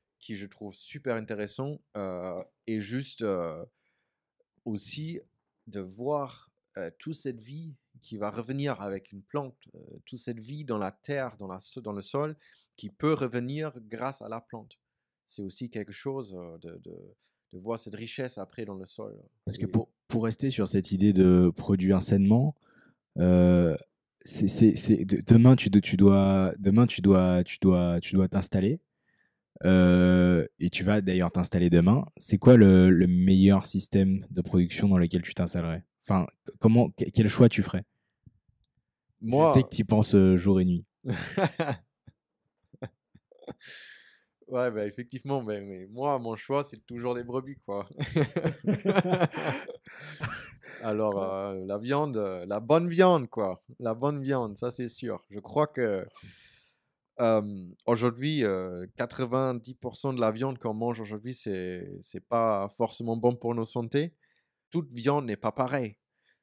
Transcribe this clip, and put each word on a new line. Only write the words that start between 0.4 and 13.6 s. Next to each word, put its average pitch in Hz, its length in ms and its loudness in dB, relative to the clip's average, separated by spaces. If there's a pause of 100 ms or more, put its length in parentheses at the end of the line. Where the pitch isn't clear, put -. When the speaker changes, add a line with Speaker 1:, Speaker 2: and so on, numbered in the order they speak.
Speaker 1:
trouve 101 280 -20
super 139 420 -10
intéressant, 110 640 -12 (160)
euh, 92 440 -10 (240)
et 110 140 -6
juste, 123 400 -10
euh, 87 420 -6 (1000)
aussi 151 560 -10 (460)
de 107 140 -12
voir, 120 720 -8 (260)
euh, 87 220 -10
toute 156 160 -12
cette 123 260 -12
vie 143 340 -18 (280)
qui 110 160 -16
va 104 120 -6
revenir 123 500 -8
avec 98 300 -10
une 98 120 -20
plante, 139 340 -10 (180)
euh, - 40 -20 (280)
toute 127 120 -18
cette 117 200 -12
vie 139 260 -16
dans 117 140 -6
la 98 140 -6
terre, 135 460 -10
dans 98 100 -14
la 95 120 -14
so-, - 200 -18
dans 107 120 -12
le 98 100 -10
sol, 147 340 -8 (400)
qui - 120 -18
peut 156 260 -2
revenir 131 580 -6 (160)